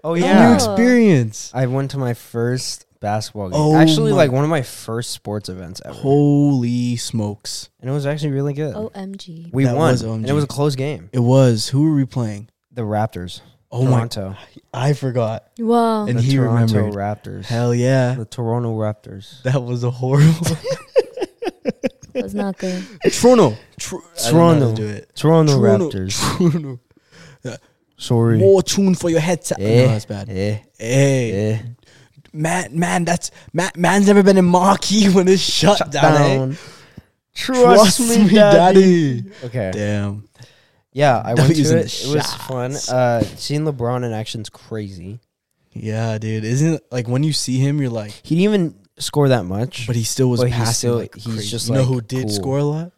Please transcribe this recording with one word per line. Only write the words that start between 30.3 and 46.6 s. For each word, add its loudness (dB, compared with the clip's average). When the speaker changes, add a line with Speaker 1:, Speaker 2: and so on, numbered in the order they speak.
Speaker 1:
eh, -4
Speaker 2:
Hey. 0
Speaker 1:
eh. -4
Speaker 2:
Man, -6
man, -2
that's, -4
man, -4
man's 2
never 6
been 6
in 4
marquee 2
<laughs> 4
when 4
it's 4
shut 2
Speaker 1:
Shut -6
Speaker 2:
down, 2
eh? 2
Speaker 1:
down. -4
Trust 6
Speaker 2:
Trust -4
Speaker 1:
me, 6
Speaker 2:
me, 4
Speaker 1:
daddy. 6
Speaker 2:
daddy. -14
Speaker 1:
Okay. -4
Speaker 2:
Damn. -6
Speaker 1:
Yeah, 2
I -4
went 2
Speaker 2:
W's 2
Speaker 1:
to 2
Speaker 2:
in 4
Speaker 1:
it. -8
Speaker 2:
the -10
Speaker 1:
It -2
was 0
Speaker 2:
shots. -10
Speaker 1:
fun. -2
Uh, 2
seeing -6
LeBron -4
in -6
action's -10
crazy. -14
Speaker 2:
Yeah, -6
dude. -6
Isn't 0